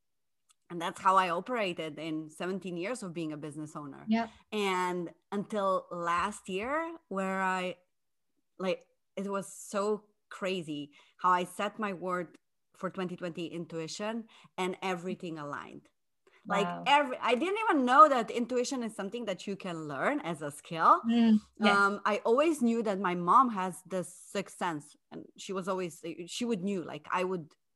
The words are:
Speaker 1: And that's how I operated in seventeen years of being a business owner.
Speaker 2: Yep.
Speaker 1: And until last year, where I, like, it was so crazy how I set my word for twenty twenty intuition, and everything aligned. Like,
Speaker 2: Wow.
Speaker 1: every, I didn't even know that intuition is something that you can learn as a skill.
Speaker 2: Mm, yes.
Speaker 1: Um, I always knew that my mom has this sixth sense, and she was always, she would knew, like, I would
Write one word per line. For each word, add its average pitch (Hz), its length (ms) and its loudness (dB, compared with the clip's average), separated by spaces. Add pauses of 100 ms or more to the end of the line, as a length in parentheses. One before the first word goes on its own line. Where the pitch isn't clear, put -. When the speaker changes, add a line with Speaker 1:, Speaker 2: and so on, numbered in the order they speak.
(680)
Speaker 1:
And 175 120 -6
that's 175 180 -6
how 190 160 6
I 185 140 6
operated 175 720 -2
in 156 300 -6
seventeen 180 460 -6
years 202 260 -6
of 180 120 -8
being 156 180 -6
a 151 60 -8
business 151 400 -10
owner. 139 320 -14
Speaker 2:
Yep. 220 200 0 (220)
Speaker 1:
And 180 580 0 (220)
until 196 580 -2
last 175 600 -2
year, 277 420 -4 (160)
where 190 340 -2
I, 185 360 -2 (840)
like, 185 260 -2 (300)
it 196 160 -6
was 196 160 -4
so 208 560 -4 (260)
crazy 156 640 -6 (240)
how - 140 2
I 180 160 4
set 208 340 -6
my 202 140 -2
word 175 440 -6 (380)
for 185 140 -6
twenty 180 260 -6
twenty 175 300 -8
intuition, 170 800 -8 (320)
and 185 240 -2
everything 180 580 -6
aligned. - 480 -12 (600)
Like, 202 160 2
Speaker 2:
Wow. 175 220 -6
Speaker 1:
every, 277 340 4
I 233 140 2
didn't 359 240 0 (100)
even 285 160 4
know 277 220 12
that 240 240 2
intuition 240 500 0
is 220 140 -6
something 208 300 -6
that 190 220 -6
you 196 100 -4
can 165 320 -8
learn 175 320 0
as 160 200 -6
a 147 80 -6
skill. 180 560 4
Speaker 2:
Mm, 226 340 6 (200)
yes. 208 160 6
Speaker 1:
Um, 202 300 4
I 208 180 2
always 285 380 4
knew 233 220 4
that 196 180 0
my 180 140 2
mom 196 340 6
has 190 360 -4
this 180 300 -6 (160)
sixth - 260 -6
sense, 160 380 -4 (160)
and - 140 -14 (100)
she - 160 -10
was 185 160 -4
always, 185 340 -4 (240)
she 240 200 -6
would 226 180 -2
knew, 190 220 -2
like, 139 260 -12
I 185 140 0
would 180 220 -4 (280)